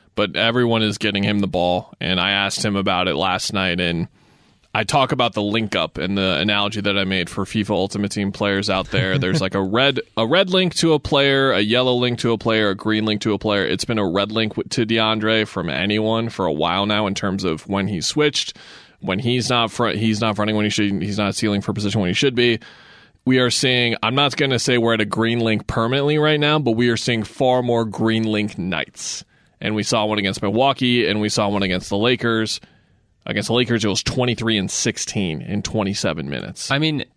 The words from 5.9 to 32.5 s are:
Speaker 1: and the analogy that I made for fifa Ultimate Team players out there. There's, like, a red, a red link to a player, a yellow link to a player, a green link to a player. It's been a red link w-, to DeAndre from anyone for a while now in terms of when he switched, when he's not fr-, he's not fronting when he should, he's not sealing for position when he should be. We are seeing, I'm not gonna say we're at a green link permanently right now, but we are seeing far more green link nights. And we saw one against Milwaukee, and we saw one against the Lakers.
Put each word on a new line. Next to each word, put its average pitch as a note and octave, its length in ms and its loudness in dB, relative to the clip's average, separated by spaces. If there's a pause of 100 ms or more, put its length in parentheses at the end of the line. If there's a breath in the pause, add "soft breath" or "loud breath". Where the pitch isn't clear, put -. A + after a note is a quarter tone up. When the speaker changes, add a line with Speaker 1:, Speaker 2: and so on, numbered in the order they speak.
Speaker 1:
and F#2 200 -2
the F#2+ 200 0
analogy G2+ 440 -2
that G2+ 160 0
I F#2+ 80 0
made F#2+ 240 -2
for G2 160 -6
fifa G#2+ 240 -2
Ultimate G2 420 -2
Team G2 220 -4
players G2 360 0
out F#2+ 220 -2
there. F#2+ 260 0
There's, C3 220 0
like, F#2+ 160 -2
a G2 80 0
red, B2+ 380 0 (160)
a A2+ 100 0
red F#3 220 2
link F#3 260 0
to E3 180 2
a D3 60 2
player, C#3 540 2
a F#2+ 80 2
yellow B2 340 2
link B2 240 0
to A#2 140 2
a G#2+ 40 0
player, A2 320 2
a F#2+ 60 0
green G#2+ 300 0
link G#2+ 160 -2
to G#2+ 120 0
a G2 60 -2
player. G2+ 260 0
It's F2 200 -2
been A2+ 120 -2
a G2+ 100 0
red G2+ 260 0
link A2 220 0
w-, - 120 -4
to A#2 180 -2
DeAndre A2 600 2
from E2+ 220 -4
anyone G#2+ 580 0
for G2 180 -4
a D#2 80 0
while E2+ 320 0
now G#2 220 0
in G2 80 -2
terms G2 300 -2
of D#2+ 220 -2
when G2 200 0
he F#2 140 -4
switched, - 560 0 (420 loud breath)
when F#2 180 -2
he's A#2+ 320 0
not A#2 220 2
fr-, A2+ 200 0
he's G#2+ 280 0
not A2 160 0
fronting G#2+ 220 0
when G#2 80 2
he G#2 40 0
should, G2+ 320 0
he's G2+ 160 -4
not G2+ 180 0
sealing G2+ 260 0
for - 100 -4
position G#2 300 -2
when F2+ 80 0
he F2+ 40 0
should C3+ 220 2
be. A#2+ 240 4 (640 loud breath)
We B2+ 160 4
are B2 100 4
seeing, B2 540 2
I'm A2+ 100 2
not C#3 220 2
gonna C3+ 240 0
say B2 180 2
we're A#2 160 4
at A2 80 2
a G#2 40 0
green A2+ 340 0
link A2 280 0
permanently C#3 500 0
right D3+ 220 2
now, D3+ 200 2
but A#2+ 140 2
we A#2+ 160 4
are A2+ 80 2
seeing A2+ 260 0
far B2+ 400 2
more A#2 220 2
green A2 380 0
link G#2 340 0
nights. - 640 -6 (400 soft breath)
And G#2+ 120 -2
we G#2 80 0
saw A2 220 0
one G#2+ 120 0
against G2 240 -2
Milwaukee, A#2+ 680 2
and G#2+ 140 0
we G#2+ 80 0
saw G#2 180 0
one G2+ 140 0
against F2+ 280 -2
the G2+ 80 0
Lakers. A2+ 640 0 (680 soft breath)